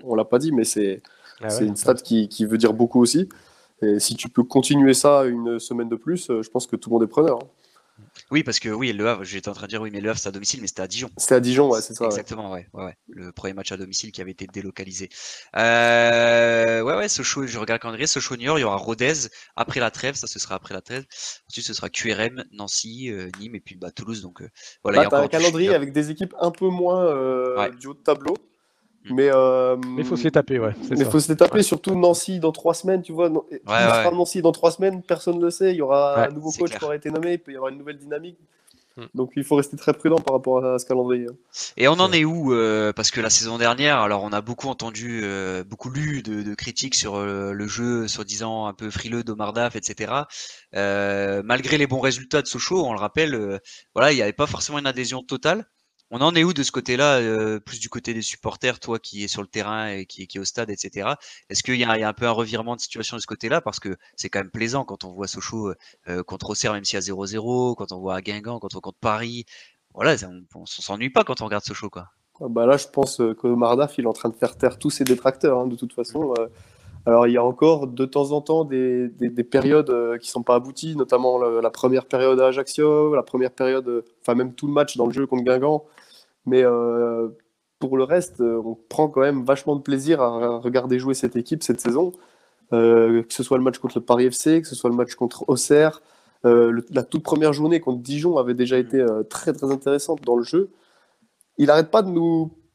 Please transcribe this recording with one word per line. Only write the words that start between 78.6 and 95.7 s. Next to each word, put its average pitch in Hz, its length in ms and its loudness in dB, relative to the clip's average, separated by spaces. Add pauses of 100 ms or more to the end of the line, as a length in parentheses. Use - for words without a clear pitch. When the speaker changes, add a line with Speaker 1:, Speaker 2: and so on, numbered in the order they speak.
Speaker 1:
des, 127 440 0
des, 120 200 -4
des 120 160 -2
périodes, 139 460 4
euh, 117 260 0
qui - 140 -12
sont 120 120 -6
pas 123 120 4
abouties, 135 420 -2
notamment 127 420 2
le, 117 220 0
la 113 100 2
première 127 360 0
période 131 340 4
à 131 60 8
Ajaccio, 151 680 2
la 127 80 2
première 127 280 -2
période, 131 380 0
euh, 120 180 -2 (160)
enfin 120 120 2
même 127 200 0
tout - 120 -8
le 143 60 -2
match 147 240 2
dans 120 100 2
le 117 60 -2
jeu 135 140 -2
contre 127 180 0
Guingamp. 139 400 2 (600)
Mais, 127 180 6
euh, 117 640 2 (500)
pour 131 200 -2
le 131 60 4
reste, 175 360 0
euh, 117 240 2
on 113 100 -6 (140)
prend 156 200 2
quand 139 120 0
même 135 240 2
vachement 139 320 2
de 135 60 -6
plaisir 139 400 2
à 120 60 4
re-, 117 340 -2
regarder 127 360 0
jouer 131 140 0
cette 127 240 -2
équipe 135 260 -4
cette 117 180 -2
saison. 156 320 0 (600)
Euh, 117 500 6
que 117 120 -8
ce - 80 -4
soit 127 160 2
le 127 40 2
match 127 160 0
contre - 200 -4
le 113 60 -8
Paris 123 260 4
F 123 40 -10
C, 160 280 2
que 160 60 -10
ce 135 60 -12
soit 127 140 -2
le 120 80 0
match 120 180 -2
contre - 340 -4
Auxerre, 147 520 4 (460)